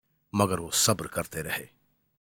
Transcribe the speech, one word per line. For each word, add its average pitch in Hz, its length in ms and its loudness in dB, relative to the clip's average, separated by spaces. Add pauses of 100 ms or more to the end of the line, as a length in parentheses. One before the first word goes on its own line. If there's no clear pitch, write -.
(340)
مگر 95 260 2
وہ 82 120 -10
صبر 85 360 2
کرتے 82 360 -6
رہے۔ - 220 -6 (600)